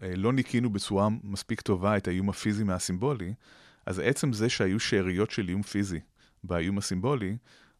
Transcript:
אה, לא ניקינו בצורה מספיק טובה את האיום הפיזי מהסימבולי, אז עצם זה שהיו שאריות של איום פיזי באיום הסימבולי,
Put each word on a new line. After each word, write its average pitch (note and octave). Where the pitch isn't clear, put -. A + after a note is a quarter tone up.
אה, F#2
לא G#2
ניקינו B2
בצורה G2+
מספיק G2+
טובה G2+
את F#2+
האיום F#2
הפיזי G#2+
מהסימבולי, F#2+
אז F2+
עצם C3+
זה A2
שהיו G2+
שאריות F#2+
של G2
איום F#2+
פיזי G2
באיום F2+
הסימבולי, G2+